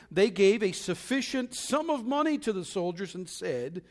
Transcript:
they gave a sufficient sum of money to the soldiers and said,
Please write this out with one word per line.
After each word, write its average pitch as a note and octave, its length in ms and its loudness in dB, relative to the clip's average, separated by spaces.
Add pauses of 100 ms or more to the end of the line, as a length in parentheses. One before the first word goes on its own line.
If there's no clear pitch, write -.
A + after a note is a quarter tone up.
they G3 220 4
gave G3+ 320 6
a F#3 80 2
sufficient B3 840 -2
sum D#4 380 0
of B3+ 120 0
money D4 360 2
to A#3 120 -2
the F#3 140 -2
soldiers F3+ 480 -4
and F3+ 160 -10
said, D#3+ 600 -6